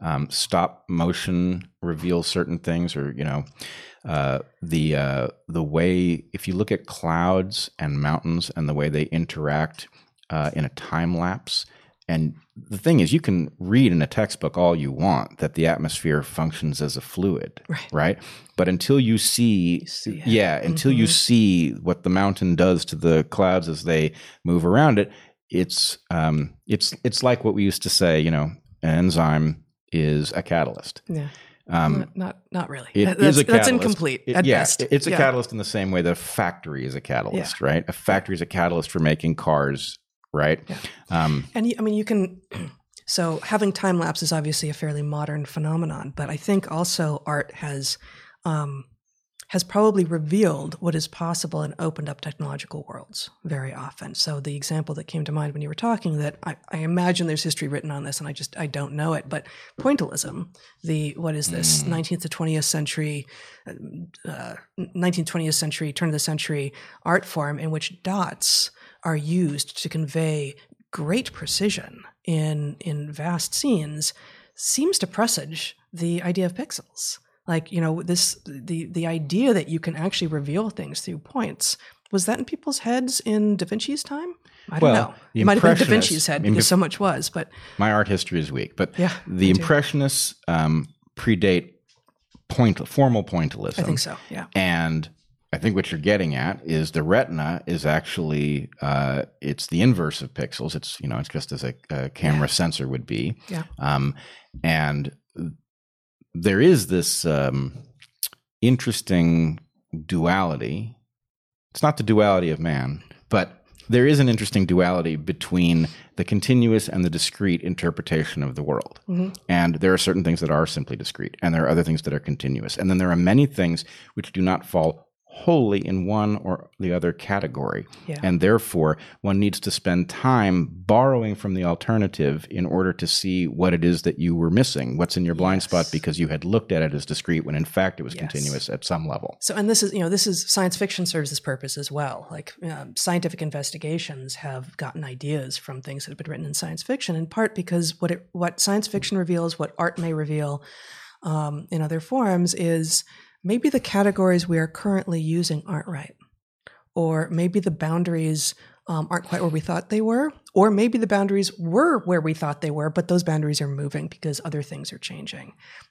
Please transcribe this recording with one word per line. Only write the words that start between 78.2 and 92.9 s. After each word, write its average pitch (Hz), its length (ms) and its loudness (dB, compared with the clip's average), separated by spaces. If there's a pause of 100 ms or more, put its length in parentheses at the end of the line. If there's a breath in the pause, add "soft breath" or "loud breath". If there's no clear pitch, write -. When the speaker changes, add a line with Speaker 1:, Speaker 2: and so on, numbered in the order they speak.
Speaker 2:
the, 147 400 -8
the 170 220 -4
idea 165 480 2
that 151 120 0
you 160 120 -2
can 160 160 -6
actually 170 320 -2
reveal 151 420 -2
things 147 320 -10
through 170 160 -8
points, - 580 -4 (360 loud breath)
was 185 160 0
that 226 100 0
in 254 80 -4
people's - 340 -6
heads 254 420 -2
in 214 360 0
Da - 80 -2
Vinci's 226 380 -6
time? 339 320 -10 (340 soft breath)
I 156 100 -6
don't 156 120 8
Speaker 1:
Well, 113 180 4
Speaker 2:
know. - 60 -18 (180)
Speaker 1:
the 113 80 2
Speaker 2:
It 185 40 6
might 202 100 8
have - 80 4
been - 60 12
Da - 20 10
Speaker 1:
Impressionists, 214 400 4
Speaker 2:
Vinci's 156 160 0
head 147 140 0
Speaker 1:
I - 20 -2
mean, 104 100 4
Speaker 2:
because 110 120 4
Speaker 1:
bef- - 40 4
Speaker 2:
so 180 80 6
much 175 220 0
was, 156 320 0
but - 180 -8 (300 loud breath)
Speaker 1:
My 104 120 4
art 104 160 4
history 92 320 0
is 76 120 -2
weak, 64 240 -6
but - 240 0
Speaker 2:
Yeah, 180 120 2 (140)
Speaker 1:
the 92 220 4
Speaker 2:
me - 60 8
too. 98 60 6
Speaker 1:
Impressionists, 147 760 2 (120)
um, 80 400 2 (300)
predate 92 540 2 (760)
point-, 113 400 2
formal 123 360 4